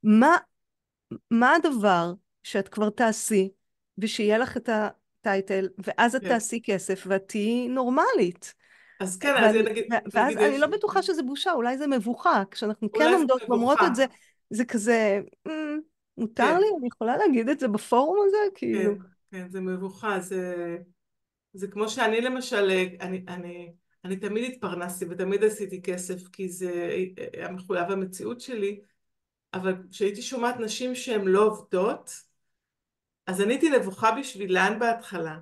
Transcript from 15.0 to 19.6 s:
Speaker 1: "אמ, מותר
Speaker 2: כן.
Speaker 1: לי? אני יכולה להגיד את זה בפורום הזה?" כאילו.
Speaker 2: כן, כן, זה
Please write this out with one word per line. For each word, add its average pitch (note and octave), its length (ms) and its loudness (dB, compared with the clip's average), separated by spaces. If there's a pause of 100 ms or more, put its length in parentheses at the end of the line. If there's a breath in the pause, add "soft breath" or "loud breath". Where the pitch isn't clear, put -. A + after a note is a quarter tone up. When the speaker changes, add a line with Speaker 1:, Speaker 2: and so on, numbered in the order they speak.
Speaker 1:
"אמ, D#4 320 -6 (380)
מותר A#3 260 -2
Speaker 2:
כן. D#4 160 4
Speaker 1:
לי? G#4 80 4 (120)
אני B3 80 -4
יכולה A#3 300 -2
להגיד C4 320 4
את D4 100 0
זה C4 80 -2
בפורום B3+ 500 2 (100)
הזה?" G4 100 4 (180)
כאילו. G#3+ 400 0
Speaker 2:
כן, F#3 100 -16 (260)
כן, F#3 180 -12
זה F#3 120 -8